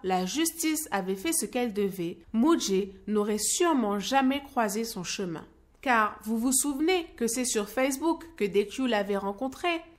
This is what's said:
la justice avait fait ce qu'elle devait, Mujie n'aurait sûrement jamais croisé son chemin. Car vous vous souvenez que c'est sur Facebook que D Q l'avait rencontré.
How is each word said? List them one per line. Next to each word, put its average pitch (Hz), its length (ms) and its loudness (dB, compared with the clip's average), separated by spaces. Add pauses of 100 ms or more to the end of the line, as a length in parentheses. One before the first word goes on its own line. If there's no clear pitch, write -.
la 185 240 0
justice 311 640 -2
avait 190 240 -2
fait 330 180 -2
ce 214 140 -2
qu'elle 247 260 -2
devait, 190 460 -2 (140)
Mujie 220 600 2 (140)
n'aurait 208 320 0
sûrement 247 600 2
jamais 269 440 2
croisé 220 400 -2
son 208 200 -6
chemin. 170 420 -6 (360)
Car 220 420 2
vous 226 140 -2
vous 254 160 2
souvenez 311 600 2
que 233 120 0
c'est 247 180 0
sur 208 240 -2
Facebook 277 560 0 (100)
que 208 100 0
D 202 220 2
Q 262 200 -2
l'avait 208 300 0
rencontré. 262 640 -2 (180)